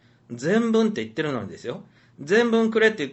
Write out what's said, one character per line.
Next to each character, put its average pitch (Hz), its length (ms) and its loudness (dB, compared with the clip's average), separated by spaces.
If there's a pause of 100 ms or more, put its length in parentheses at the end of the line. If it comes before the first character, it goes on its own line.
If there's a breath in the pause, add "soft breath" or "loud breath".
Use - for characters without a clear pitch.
(320 soft breath)
「全 190 400 0
文 220 180 2
っ - 20 -2
て 117 100 -6
言 110 100 -10
っ - 40 -20
て 160 80 -4
る 151 80 -4
の 120 100 -4
に 95 80 -10
で 82 80 -14
す - 80 -18
よ。 139 180 -10 (360 soft breath)
全 220 320 2
文 226 200 2
く 220 80 0
れ 220 100 6
っ - 20 4
て 156 140 -6
言 131 40 -8
っ - 40 -12